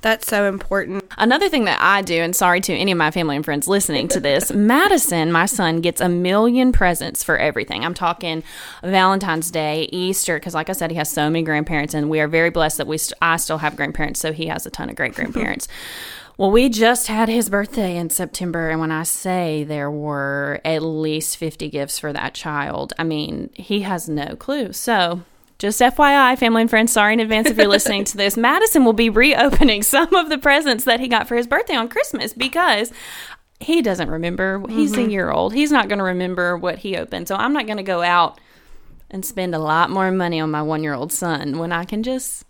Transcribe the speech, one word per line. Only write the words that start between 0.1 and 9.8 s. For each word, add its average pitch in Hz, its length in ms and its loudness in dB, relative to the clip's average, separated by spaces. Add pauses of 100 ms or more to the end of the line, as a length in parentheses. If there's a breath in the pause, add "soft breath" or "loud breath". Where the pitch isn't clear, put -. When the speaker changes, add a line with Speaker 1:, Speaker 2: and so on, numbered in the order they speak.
Speaker 1:
so 202 200 0
important. 196 580 -4 (120)
Speaker 2:
Another 285 320 4
thing 285 160 2
that 180 160 0
I 196 200 4
do, 170 200 0
and 170 140 -2
sorry 180 260 4
to 190 120 -4
any 185 180 0
of 175 60 0
my 156 140 2
family 160 260 -2
and 151 80 -4
friends 147 220 -4
listening 175 420 0
to - 100 0
this, 139 320 0
<laughs> - 20 -6
Madison, 220 760 2
my 170 140 4
son, 165 360 0
gets 170 180 0
a 180 100 2
million 214 640 2
presents 175 520 2
for - 140 0
everything. 117 460 -2
I'm 170 100 -4
talking 170 500 -4 (400 loud breath)
Valentine's 185 680 2
Day, 156 400 -2